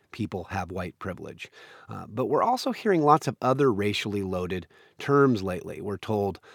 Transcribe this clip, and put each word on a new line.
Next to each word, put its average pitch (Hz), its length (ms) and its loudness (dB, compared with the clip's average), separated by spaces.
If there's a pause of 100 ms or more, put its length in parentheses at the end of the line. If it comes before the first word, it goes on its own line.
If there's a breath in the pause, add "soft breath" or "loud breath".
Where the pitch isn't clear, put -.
(120)
people 98 340 -6
have 92 260 -8
white 92 260 -8
privilege. 82 540 -12 (380 loud breath)
Uh, 98 180 -12
but 113 200 -4
we're 147 140 2
also 247 300 0
hearing 185 320 2
lots 147 240 6
of 123 140 -2
other 131 300 4
racially 101 520 -2
loaded 90 420 -4 (320 soft breath)
terms 135 460 4
lately. 90 380 -6
We're 98 160 -8
told, 101 420 -2 (160 loud breath)